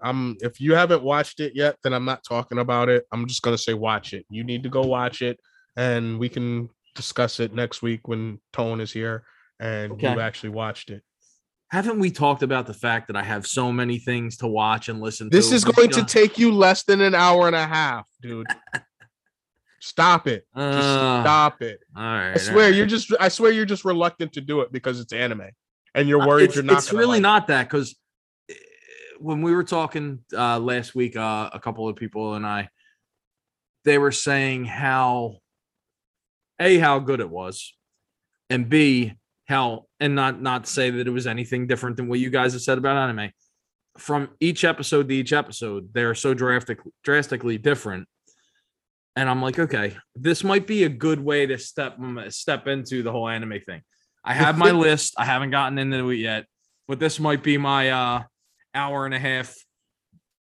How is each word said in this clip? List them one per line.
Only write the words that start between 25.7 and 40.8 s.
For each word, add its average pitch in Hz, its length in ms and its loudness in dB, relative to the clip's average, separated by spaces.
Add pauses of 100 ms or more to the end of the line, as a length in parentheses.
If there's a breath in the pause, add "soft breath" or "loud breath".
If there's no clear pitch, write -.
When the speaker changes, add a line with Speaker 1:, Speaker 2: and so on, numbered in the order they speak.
Speaker 1:
and 143 160 2
you're 143 120 4
Speaker 2:
Uh, 139 60 4
Speaker 1:
worried 147 180 8
Speaker 2:
it's, - 100 6
Speaker 1:
you're 139 80 0
not 139 160 6
Speaker 2:
it's - 100 -4
Speaker 1:
gonna 208 100 0
Speaker 2:
really 240 120 4
Speaker 1:
like 226 80 4
it. - 20 4
Speaker 2:
not 208 260 4
that, 131 220 2
'cause, 139 260 -4 (540)
uh, - 40 -16 (640)
when 151 220 -4
we 170 120 2
were 175 100 2
talking, 151 600 -4 (100)
uh, 120 260 0
last 123 360 -4
week, 123 200 -2
uh, 110 380 -4
a - 60 -14
couple 113 280 -8
of 107 80 -6
people 107 380 -8
and 107 120 -6
I, 104 240 -6 (1120)
they 147 140 6
were 143 140 4
saying 135 540 -2
how, 123 720 -2 (1200)
A, 180 200 6
how 143 200 4
good 131 200 -2
it 92 100 -6
was, 92 460 -12 (720)
and 123 180 -2
B, 131 460 2 (340)
how, 127 380 -2 (140)
and 143 160 0
not, 131 260 0
not 127 240 -4
to - 40 -12
say 127 200 -2